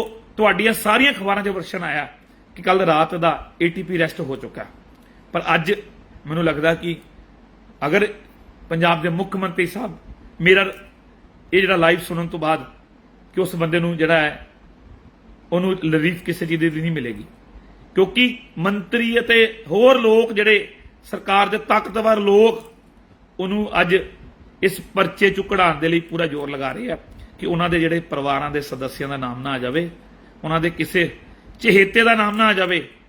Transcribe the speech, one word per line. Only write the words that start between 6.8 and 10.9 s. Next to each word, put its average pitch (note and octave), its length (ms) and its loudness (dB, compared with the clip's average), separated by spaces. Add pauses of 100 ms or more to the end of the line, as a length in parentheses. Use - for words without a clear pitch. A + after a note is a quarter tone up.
ਅਗਰ G3 240 2 (640)
ਪੰਜਾਬ E3+ 340 0
ਦੇ F3 60 0
ਮੁੱਖ F#3+ 280 -4
ਮੰਤਰੀ F#3 300 -2
ਸਾਹਿਬ G3+ 300 -8 (440)
ਮੇਰਾ F#3 220 6 (880)